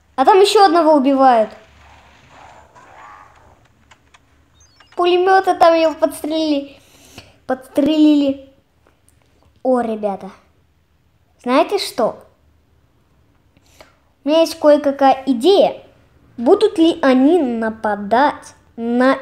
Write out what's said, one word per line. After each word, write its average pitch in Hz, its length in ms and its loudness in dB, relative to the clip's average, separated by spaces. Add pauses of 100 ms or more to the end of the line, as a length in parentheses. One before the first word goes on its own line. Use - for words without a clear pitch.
(160)
А 262 80 0
там 370 160 4
еще 403 240 4
одного 320 300 2
убивают. 262 560 2 (3500)
Пулеметы 359 580 0
там 339 200 4
его 320 200 0
подстрелили. 311 840 -6 (680)
Подстрелили. 294 1040 0 (1120)
О, 254 180 -2
ребята. 208 500 -8 (1120)
Знаете 294 360 -2
что? - 460 -6 (2000)
У 277 40 -8
меня 320 120 2
есть 320 180 -4
кое-какая 277 680 0
идея. 269 560 0 (560)
Будут 370 400 0
ли 330 240 0
они 277 360 2
нападать 226 1160 -4 (220)
на 240 460 -2